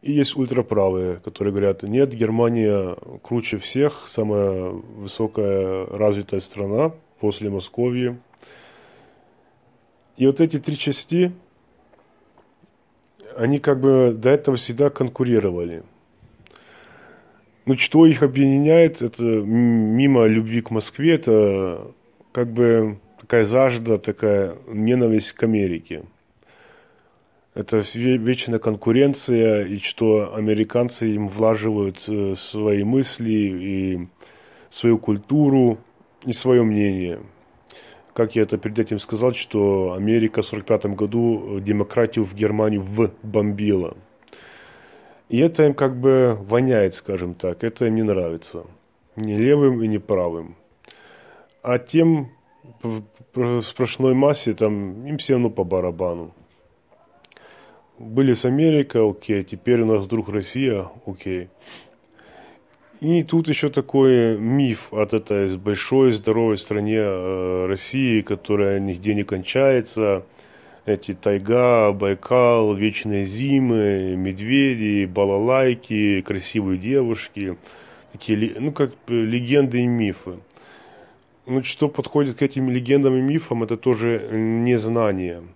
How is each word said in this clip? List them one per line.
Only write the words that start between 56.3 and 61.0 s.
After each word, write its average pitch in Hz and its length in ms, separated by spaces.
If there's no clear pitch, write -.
Были 120 360
с - 120
Америкой, 139 640
окей, 101 340
теперь 117 380
у 113 40
нас 110 180
вдруг 101 260
Россия, 104 580